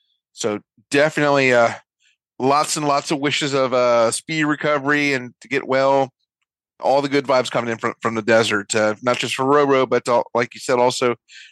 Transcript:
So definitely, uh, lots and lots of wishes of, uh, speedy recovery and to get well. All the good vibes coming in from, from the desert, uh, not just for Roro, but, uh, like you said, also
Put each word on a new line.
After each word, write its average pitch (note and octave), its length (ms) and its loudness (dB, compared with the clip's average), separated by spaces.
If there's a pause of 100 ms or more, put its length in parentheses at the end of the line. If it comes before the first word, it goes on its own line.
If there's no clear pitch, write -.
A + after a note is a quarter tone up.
(320)
So G#2+ 260 -6 (320)
definitely, C#3+ 640 2
uh, A#2 220 4 (680)
lots C#3+ 360 0
and D3+ 120 -2
lots C#3+ 240 -2
of C#3 80 -2
wishes C#3+ 340 -2
of, C3 180 0
uh, A#2+ 380 2
speedy D#3 340 -6
recovery D3 680 -2
and B2 200 -6 (100)
to - 40 -20
get C3 220 -4
well. C3+ 420 2 (720)
All C3+ 200 0
the C#3+ 80 -2
good C3+ 160 0
vibes B2+ 280 0
coming A#2+ 180 -4
in A2+ 80 -6
from, A#2 240 -6
from A2+ 140 -4
the A2 40 -2
desert, G#2+ 540 2
uh, G#2+ 260 0
not B2 160 0
just - 200 -6
for C3 80 -2
Roro, C#3 440 2
but, B2 200 -2
uh, A#2+ 160 2 (100)
like A#2+ 200 -2
you A2 60 -18
said, B2+ 200 0
also B2 340 2 (360)